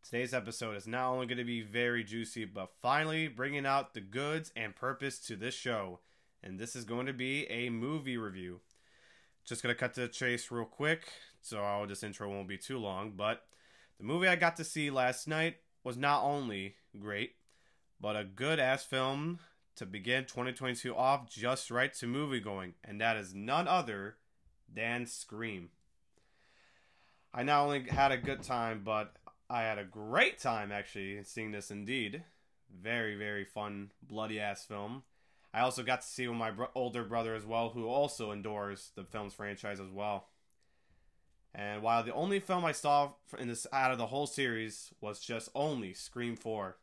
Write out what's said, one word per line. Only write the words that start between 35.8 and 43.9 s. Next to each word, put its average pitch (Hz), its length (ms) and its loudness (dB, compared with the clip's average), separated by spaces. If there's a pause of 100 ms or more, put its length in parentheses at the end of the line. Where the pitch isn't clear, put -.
got 123 200 2
to - 40 -12
see 123 220 -2
with 117 100 0
my 113 140 0
bro-, 113 240 -2
older 123 260 0
brother 113 320 0
as 107 100 -6
well, 113 260 2
who 113 180 -2
also 127 420 4
endures 101 640 -4
the 101 80 -10
film's 101 320 -6
franchise 101 460 -6
as 95 100 -10
well. 101 380 -2 (1200)
And 104 300 -4
while 117 220 6
the 117 100 -4
only 190 240 2
film 185 260 0
I 160 60 4
saw 143 440 4 (180)
f-, - 80 -10
in 123 80 -2
this, 117 240 -4
out 131 180 6